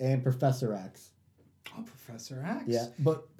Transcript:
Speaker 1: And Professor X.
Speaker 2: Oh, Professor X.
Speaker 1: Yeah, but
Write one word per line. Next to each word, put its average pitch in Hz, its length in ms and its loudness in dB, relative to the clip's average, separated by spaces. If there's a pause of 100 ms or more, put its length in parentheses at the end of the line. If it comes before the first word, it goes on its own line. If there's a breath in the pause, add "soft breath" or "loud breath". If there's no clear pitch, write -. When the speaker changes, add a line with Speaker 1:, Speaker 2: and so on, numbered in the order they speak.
Speaker 1:
And 131 240 2
Professor 127 500 2
X. - 380 -12 (680)
Speaker 2:
Oh, 226 60 -8
Professor 127 600 -12
X. 226 220 -4
Speaker 1:
Yeah, - 200 2 (120)
but 156 300 2 (120)